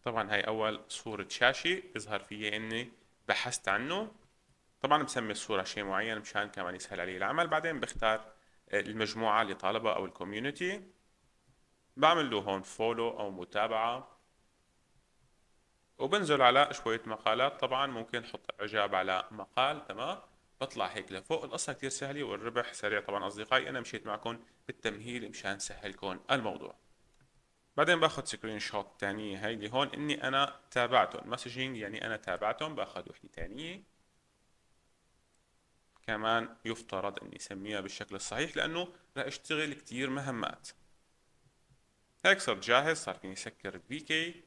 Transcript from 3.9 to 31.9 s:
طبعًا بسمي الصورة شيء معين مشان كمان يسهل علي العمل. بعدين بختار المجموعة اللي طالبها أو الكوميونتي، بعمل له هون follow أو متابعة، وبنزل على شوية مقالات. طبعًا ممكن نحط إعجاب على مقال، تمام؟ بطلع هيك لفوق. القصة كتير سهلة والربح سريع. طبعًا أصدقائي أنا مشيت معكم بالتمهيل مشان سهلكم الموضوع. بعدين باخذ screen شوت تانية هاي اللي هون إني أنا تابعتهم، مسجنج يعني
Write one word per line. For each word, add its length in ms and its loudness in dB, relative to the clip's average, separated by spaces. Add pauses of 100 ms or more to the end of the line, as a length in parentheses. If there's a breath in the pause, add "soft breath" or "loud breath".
طبعًا 220 6
بسمي 280 -2
الصورة 320 0
شيء 200 -4
معين 360 0
مشان 300 -2
كمان 260 -4
يسهل 260 -8
علي 160 -4
العمل. 300 2
بعدين 320 0
بختار 540 0 (400 soft breath)
المجموعة 680 2
اللي 120 0
طالبها 400 0
أو 120 0
الكوميونتي، 760 -6 (1160)
بعمل 340 6
له 60 2
هون 240 0
follow 480 0
أو 220 -4
متابعة، 840 -2 (1800)
وبنزل 440 4
على 300 10
شوية 340 0
مقالات. 540 2
طبعًا 280 0
ممكن 320 -4
نحط 400 -10
إعجاب 360 2
على 360 2
مقال، 540 0
تمام؟ 340 -6 (420)
بطلع 240 -2
هيك 260 -6
لفوق. 320 -2
القصة 300 -4
كتير 160 -6
سهلة 340 -6
والربح 500 -2
سريع. 280 0
طبعًا 260 -2
أصدقائي 420 2
أنا 100 -4
مشيت 280 -8
معكم 320 -4 (280 loud breath)
بالتمهيل 640 -6
مشان 300 -4
سهلكم 600 -6 (120)
الموضوع. 440 -2 (1000)
بعدين 220 6
باخذ 260 4
screen 340 -6
شوت 280 -4 (120)
تانية 460 -4
هاي 80 0
اللي 180 -6
هون 160 4
إني 400 -2
أنا 320 2 (120)
تابعتهم، 580 4
مسجنج 480 -4
يعني 280 -6